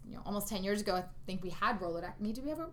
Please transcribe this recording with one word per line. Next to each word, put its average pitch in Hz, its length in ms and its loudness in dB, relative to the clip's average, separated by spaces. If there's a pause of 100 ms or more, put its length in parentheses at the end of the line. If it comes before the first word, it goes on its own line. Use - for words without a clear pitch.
you - 80 -8
know, - 100 -8
almost 202 240 0
ten 190 140 0
years 208 180 4
ago. 196 140 2
I 180 80 4 (240)
think 185 160 0
we 180 80 -2
had 202 300 2
Rolodex. 175 400 0
Maybe 226 220 0
we 294 100 0
ever, 330 200 -4